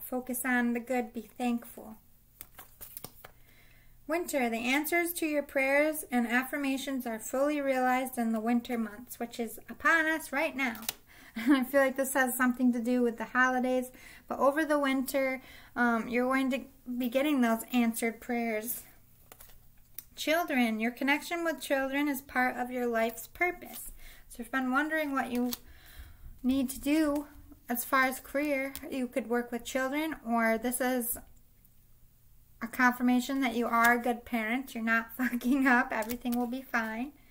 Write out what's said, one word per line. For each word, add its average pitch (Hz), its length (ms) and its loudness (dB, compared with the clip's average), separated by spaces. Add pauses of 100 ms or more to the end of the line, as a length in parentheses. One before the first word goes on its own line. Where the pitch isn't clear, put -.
Focus 254 440 -6
on 240 280 2
the 240 60 -2
good, 240 320 -2
be 220 160 -10 (100)
thankful. 233 600 -4 (2000)
Winter, 294 400 0
the 226 100 -2
answers 302 560 2
to 339 120 -4
your 294 160 0
prayers 285 680 2
and 240 160 2
affirmations 269 800 -2
are 220 100 -4
fully 285 420 0
realized 254 600 0
in 226 120 0
the 226 80 0
winter 240 380 0
months, 220 420 -6
which 233 200 -8
is 220 280 -6
upon 311 380 2
us 320 260 -2
right 277 240 -2
now. 240 260 -4 (300)
<laughs> - 240 -18
I 254 280 2
feel 277 180 4
like 262 160 2
this 269 160 0
has 254 240 2
something 254 360 4
to 247 60 -2
do 247 220 2
with 226 160 2
the 220 80 -6
holidays, 254 640 2 (380)
but 240 100 -6
over 277 260 4
the 294 140 2
winter, 269 640 0 (340)
um, 233 320 2
you're 247 200 2
going 269 240 2
to 262 100 -2 (360)
be 247 120 0
getting 269 320 2
those 226 220 2 (100)
answered 226 480 2
prayers. 233 600 -4 (1300)
Children, 285 640 2
your 233 120 0
connection 294 520 -2
with 320 160 -2
children 269 480 0
is 269 140 -2
part 254 340 0
of 247 160 -4
your 247 160 -2
life's 233 400 -2
purpose. - 640 -4 (380)
So - 60 -18
if - 40 -12
you've 233 120 -10
been 262 200 0
wondering 302 400 0
what 254 180 -2
you 247 220 -2 (920)
need 262 280 2
to - 100 -10
do 294 480 2 (400)
as 240 160 -4
far 269 200 4
as 262 180 -2
career, 277 520 -2 (160)
you 254 180 -2
could 240 220 -4
work 240 220 0
with 240 140 -8
children, 277 500 -2 (100)
or 226 320 2
this 240 220 -2
is 254 380 0 (1400)
a 233 60 -8
confirmation 247 760 2
that 240 140 0
you 233 120 0
are 233 260 6
a 240 80 0
good 233 220 -2
parent. 233 500 -2
You're 226 120 -6
not 226 280 0
<laughs> - 40 -16
fucking 247 500 2
up. 254 240 4
Everything 240 460 -4
will 247 100 -2
be 254 140 -6
fine. 233 500 -4 (200)